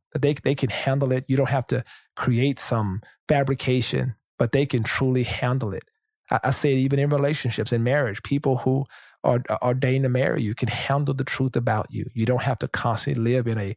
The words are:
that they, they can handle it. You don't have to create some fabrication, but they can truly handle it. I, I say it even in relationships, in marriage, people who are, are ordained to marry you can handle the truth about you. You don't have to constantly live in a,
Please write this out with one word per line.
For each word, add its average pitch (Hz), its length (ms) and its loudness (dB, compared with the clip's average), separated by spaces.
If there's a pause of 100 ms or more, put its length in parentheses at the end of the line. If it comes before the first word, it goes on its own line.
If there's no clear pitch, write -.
(120)
that 135 80 -4
they, 143 140 2
they 135 200 0
can 135 140 0
handle 135 440 0
it. 131 160 0
You 135 100 2
don't 135 100 2
have 131 200 0
to 120 140 0 (320)
create 127 440 2
some 104 420 -2 (260)
fabrication, 131 880 0 (220)
but 117 140 2
they 139 140 4
can 117 160 0
truly 127 400 0
handle 123 500 -2
it. - 120 -8 (460)
I, 123 140 2
I 131 60 4
say 139 240 2
it 131 40 4
even 135 200 2
in 143 100 2
relationships, 139 640 0
in 113 100 2
marriage, 123 400 0
people 139 360 0
who 135 260 0 (380)
are, 123 260 2
are 107 140 0
ordained 131 420 2
to 127 60 2
marry 127 320 0
you 104 120 -2
can 113 140 -4
handle 139 460 -2
the 131 100 -2
truth 131 320 -2
about 120 340 0
you. 104 140 -6 (100)
You 113 120 0
don't 123 160 2
have 131 160 -2
to 135 100 -4
constantly 117 640 -2
live 127 140 0
in 113 100 -2
a, 98 200 -4